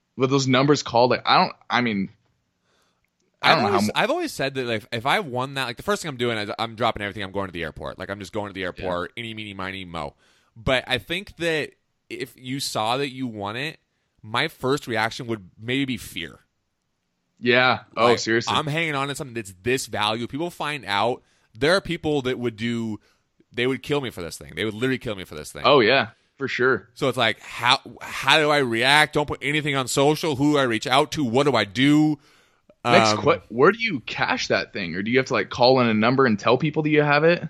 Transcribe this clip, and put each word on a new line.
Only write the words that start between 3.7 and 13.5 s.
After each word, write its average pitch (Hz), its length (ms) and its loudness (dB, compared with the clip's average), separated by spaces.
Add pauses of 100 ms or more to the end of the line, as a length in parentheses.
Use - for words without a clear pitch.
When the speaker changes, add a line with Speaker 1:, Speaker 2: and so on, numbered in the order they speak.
Speaker 2:
always, 104 120 4
Speaker 1:
mu- 214 80 0
Speaker 2:
I've 185 160 0
always 330 220 -4
said 139 220 -4
that, 131 120 -4
like, 113 260 -4
if 117 140 -6
I 165 140 2
won 135 340 -6
that, 135 100 -4
like, 120 140 -10
the - 40 -14
first 202 200 -2
thing 165 80 -8
I'm 131 80 -10
doing 120 180 0
is 104 220 -6
I'm 113 160 -4
dropping 110 280 -2
everything. 101 200 -8
I'm 95 100 -8
going 98 160 -4
to 87 40 -12
the 82 100 -6
airport. 73 360 -10
Like, 90 120 -10
I'm 101 80 -8
just 95 140 -14
going 104 160 -6
to 98 40 -14
the 92 80 -8
Speaker 1:
Yeah. 92 60 -4
Speaker 2:
airport. 87 500 -6
Eeny, 117 180 -12
meeny, 107 200 -12
miny, 95 320 -8
mo. 82 280 -10 (400)
But 123 320 -2
I 127 120 -4
think 175 400 -10
that 160 320 -2 (400)
if 117 260 -10
you 131 240 -8
saw 120 380 -2
that 143 100 -4
you 131 180 -8
won 104 300 -8